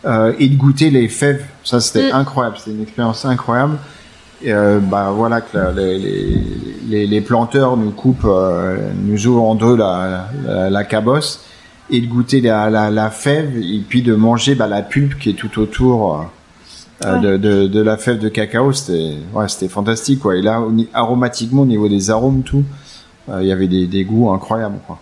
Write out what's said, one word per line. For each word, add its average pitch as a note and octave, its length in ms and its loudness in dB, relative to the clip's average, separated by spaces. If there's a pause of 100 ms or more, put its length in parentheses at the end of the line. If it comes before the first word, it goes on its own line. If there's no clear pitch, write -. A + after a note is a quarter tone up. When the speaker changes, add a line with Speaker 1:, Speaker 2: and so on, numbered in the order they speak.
Speaker 1:
euh, A2+ 340 2
et C#3 100 4
de C#3+ 60 4
goûter C#3 340 4
les B2 180 4
fèves. C#3+ 360 -2 (200)
Ça, B2 160 0
c'était C3+ 320 0
Speaker 2:
Mm. B2+ 40 -2
Speaker 1:
incroyable, C3+ 420 -2
c'était G#2+ 140 -12
une G#2+ 120 -8
expérience A2+ 420 -4
incroyable. C3 520 0 (680)
Et, A2+ 80 -2
euh, G#2 300 4
bah, G2 340 0
voilà A2+ 260 0
que A2 140 -14
la, F#2 160 0
les, F#2+ 280 -2
les, G2 420 -2 (480)
les, G#2 160 0
les G#2 160 0
planteurs B2 560 2
nous G#2+ 140 -2
coupent, B2+ 340 0
euh, F#2 500 2 (300)
nous G#2 220 0
ouvrent A#2+ 160 4
en A2 100 2
deux A2+ 220 4
la, F#2 500 0 (180)
la, F#2+ 280 -2
la G2+ 120 0
cabosse, A#2+ 580 -2 (500)
et B2 100 2
de A#2+ 60 -4
goûter A#2+ 340 2
la, A2 300 2
la, G#2+ 180 2
la G#2+ 220 0
fève, C#3+ 480 -2
et G2 280 -4
puis B2 140 0
de A#2 140 2
manger, A#2 400 2
bah, A#2 100 0
la A2 160 -2
pulpe C#3 380 -2
qui A2 100 -2
est G2 40 -2
tout G#2+ 280 -8
autour, G#2+ 540 0
euh, D2+ 80 -6 (800)
euh, F#2+ 100 0
Speaker 2:
Ouais. - 60 2
Speaker 1:
de, G2 160 2
de, G2 300 2
de G#2+ 140 2
la G#2+ 160 2
fève A#2+ 220 -2
de G#2+ 100 -2
cacao, A2+ 440 0
c'était, D#2+ 400 -2 (200)
ouais, G#2+ 140 -2
c'était F#2+ 200 -6
fantastique, A2+ 520 -2
quoi. F#2+ 160 0
Et F#2 60 0
là, A2 200 0
au A2 100 -2
ni-, A2+ 220 0
aromatiquement, A#2+ 680 0
au C#3 60 4
niveau G#2+ 200 2
des G2+ 220 0
arômes, C3 340 2
tout, C#3+ 200 0 (680)
euh, F#2+ 120 -6
il F#2+ 60 2
y F#2+ 40 4
avait F#2+ 160 0
des, F#2 180 2
des F#2+ 180 -2
goûts A2 280 2
incroyables, G2+ 560 -4
quoi. E2 140 -14